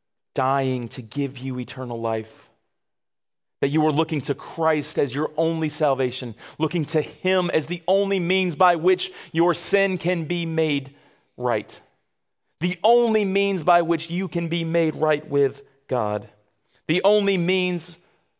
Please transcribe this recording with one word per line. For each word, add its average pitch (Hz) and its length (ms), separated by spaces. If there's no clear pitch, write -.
dying 131 560
to 127 140
give 127 340
you 127 220
eternal 120 420
life, 113 480
that 139 60
you 151 180
are 156 60
looking 156 300
to 139 120
Christ 156 640
as 139 160
your 151 240
only 165 320
salvation, 127 640
looking 156 280
to 156 160
him 185 500
as 147 160
the 175 200
only 196 320
means 180 360
by 175 220
which 180 360
your 170 220
sin 196 460
can 170 260
be 170 220
made 156 480
right, 120 420
the 180 220
only 220 420
means 196 360
by 175 200
which 165 280
you 180 200
can 170 180
be 170 160
made 165 320
right 151 320
with 143 340
God, 107 420
the 170 160
only 202 340
means 180 600